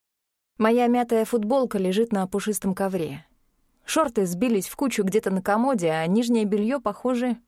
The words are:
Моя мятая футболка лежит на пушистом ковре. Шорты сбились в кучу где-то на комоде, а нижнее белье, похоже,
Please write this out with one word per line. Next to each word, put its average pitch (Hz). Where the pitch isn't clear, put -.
Моя 233
мятая 240
футболка 233
лежит 196
на 190
пушистом 196
ковре. 170
Шорты 269
сбились 185
в -
кучу 247
где-то 190
на 185
комоде, 208
а 160
нижнее 226
белье, 214
похоже, 240